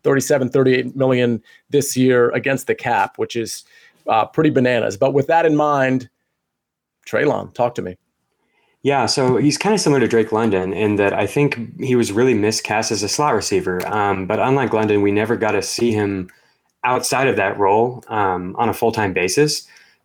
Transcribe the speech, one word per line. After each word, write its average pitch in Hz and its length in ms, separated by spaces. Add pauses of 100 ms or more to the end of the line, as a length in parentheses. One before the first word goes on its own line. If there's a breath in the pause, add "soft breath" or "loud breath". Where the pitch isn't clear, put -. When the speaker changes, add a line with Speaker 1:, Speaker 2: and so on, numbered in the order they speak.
Speaker 1:
thirty-seven, 139 460
thirty-eight 127 460
million 123 460 (300 soft breath)
this 143 260
year 127 320
against 135 380
the 110 80
cap, 104 420
which 113 180
is, 113 280 (440 soft breath)
uh, 110 200
pretty 156 240
bananas. 120 440
But 135 180
with 139 120
that 165 220
in 156 80
mind, 135 520 (1000)
Treylon, 107 480
talk 120 200
to - 60
me. 92 160 (840)
Speaker 2:
Yeah, 131 240
so 127 300
he's 139 200
kinda 202 220
similar 143 220
to 113 60
Drake 110 240
London 98 400
in 104 260
that 101 160
I 104 120
think 135 560
he 127 140
was 110 160
really 123 240
miscast 107 560
as 104 100
a 104 80
slot 147 240
receiver. 92 540
Um, 98 400
but 101 120
unlike 127 320
London, 107 300
we 101 100
never 107 240
got 107 180
to 98 100
see - 280
him 101 380 (540 soft breath)
outside 123 440
of 107 100
that 101 200
role, 110 500
um, 95 500
on 113 120
a 98 40
full-time 107 400
basis. 143 540 (380 soft breath)